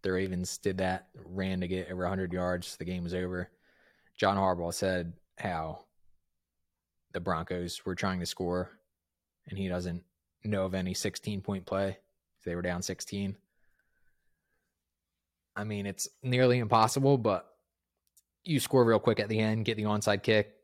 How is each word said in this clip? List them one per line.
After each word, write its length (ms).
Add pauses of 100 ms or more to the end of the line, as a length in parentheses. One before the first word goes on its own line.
The 100
Ravens 460
did 200
that, 360
ran 460
to 80
get 220
over 140
a 40
hundred 240
yards. 440
The 80
game 180
was 120
over. 360 (640)
John 200
Harbaugh 360
said 420 (240)
how 480 (1300)
the 60
Broncos 680
were 120
trying 240
to 60
score, 520 (680)
and 100
he 80
doesn't 380 (400)
know 200
of 100
any 200
sixteen-point 720
play. 320 (460)
They 100
were 80
down 200
sixteen. 540 (2250)
I 80
mean, 220
it's 220 (140)
nearly 380
impossible, 580
but 380 (880)
you 160
score 240
real 160
quick 180
at 100
the 120
end, 240
get 120
the 80
onside 380
kick 420